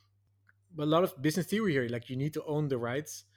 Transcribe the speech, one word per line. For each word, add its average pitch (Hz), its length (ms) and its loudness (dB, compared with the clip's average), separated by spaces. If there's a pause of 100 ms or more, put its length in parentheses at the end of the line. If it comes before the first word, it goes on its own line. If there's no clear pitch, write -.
(760)
but 151 80 -4
a 151 120 2
lot 170 80 6
of 180 180 -2
business 156 260 2
theory 208 240 2
here, 131 160 2
like, 117 220 -6
you 127 80 -4
need 147 160 -2
to 151 120 -6
own 151 220 0
the 135 100 0
rights 120 480 -6 (120)